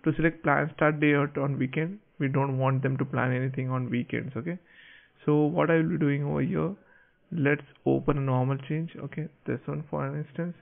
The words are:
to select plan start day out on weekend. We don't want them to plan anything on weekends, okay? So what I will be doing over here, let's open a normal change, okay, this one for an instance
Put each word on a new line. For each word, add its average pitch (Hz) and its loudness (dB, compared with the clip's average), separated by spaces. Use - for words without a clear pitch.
to 156 2
select 160 0
plan 147 2
start 151 2
day 147 4
out 143 0
on 139 -2
weekend. 156 -2
We 143 0
don't 135 0
want 131 2
them 135 0
to 135 0
plan 127 0
anything 131 -2
on 127 -2
weekends, 120 -2
okay? 170 -6
So 151 4
what 156 2
I 165 6
will 160 4
be 170 0
doing 143 2
over 147 0
here, 170 0
let's 143 0
open 135 2
a 139 -2
normal 131 0
change, 160 -4
okay, 151 -8
this 123 -2
one 147 -8
for 143 -4
an 143 -6
instance 170 -8